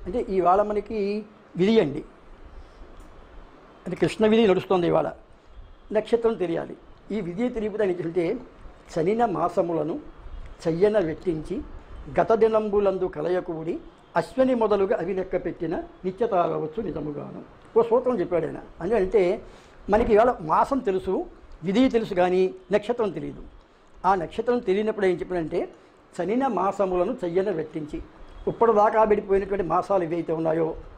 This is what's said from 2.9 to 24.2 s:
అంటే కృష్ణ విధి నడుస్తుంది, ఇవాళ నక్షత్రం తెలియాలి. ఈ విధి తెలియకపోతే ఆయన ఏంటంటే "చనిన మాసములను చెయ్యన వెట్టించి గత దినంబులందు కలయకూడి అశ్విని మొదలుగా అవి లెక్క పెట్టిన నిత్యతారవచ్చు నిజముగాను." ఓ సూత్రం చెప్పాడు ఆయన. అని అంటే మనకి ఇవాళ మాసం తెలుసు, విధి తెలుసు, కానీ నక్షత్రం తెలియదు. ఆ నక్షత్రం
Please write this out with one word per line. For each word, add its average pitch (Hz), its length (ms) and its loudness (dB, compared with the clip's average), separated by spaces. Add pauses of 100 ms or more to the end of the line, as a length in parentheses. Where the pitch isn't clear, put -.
అంటే 175 100 -6
కృష్ణ 196 320 2
విధి 226 200 6
నడుస్తుంది, 185 400 2
ఇవాళ 156 240 2 (800)
నక్షత్రం 226 400 0
తెలియాలి. 165 440 -4 (340)
ఈ 214 100 -2
విధి 180 280 -4
తెలియకపోతే 214 340 -4
ఆయన 185 120 0
ఏంటంటే 170 420 -2 (640)
"చనిన 220 260 2
మాసములను 170 760 0 (680)
చెయ్యన 202 320 4
వెట్టించి 160 640 -4 (600)
గత 196 120 2
దినంబులందు 208 720 2
కలయకూడి 170 760 -4 (380)
అశ్విని 262 380 2
మొదలుగా 208 420 2
అవి 180 160 -4
లెక్క 185 320 -4
పెట్టిన 170 380 -4 (220)
నిత్యతారవచ్చు 175 760 0
నిజముగాను." 147 600 -8 (380)
ఓ - 20 8
సూత్రం 240 380 2
చెప్పాడు 165 260 0
ఆయన. 139 120 -8 (240)
అని 202 140 0
అంటే 190 460 2 (480)
మనకి 226 240 4
ఇవాళ 233 280 6
మాసం 190 380 0
తెలుసు, 190 460 -2 (380)
విధి 208 260 4
తెలుసు, 220 240 0
కానీ 185 400 2 (180)
నక్షత్రం 214 380 0
తెలియదు. 143 320 -8 (640)
ఆ 190 100 6
నక్షత్రం 220 440 -2